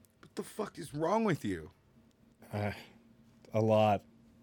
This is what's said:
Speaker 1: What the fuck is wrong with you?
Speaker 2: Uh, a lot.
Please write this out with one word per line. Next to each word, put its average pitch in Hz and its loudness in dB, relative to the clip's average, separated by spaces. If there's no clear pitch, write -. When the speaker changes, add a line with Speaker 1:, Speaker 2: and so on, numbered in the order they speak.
Speaker 1:
What - -20
the 208 -8
fuck - -10
is 156 -12
wrong 170 0
with 190 0
you? 82 -4
Speaker 2:
Uh, 104 -2
a 110 2
lot. 107 4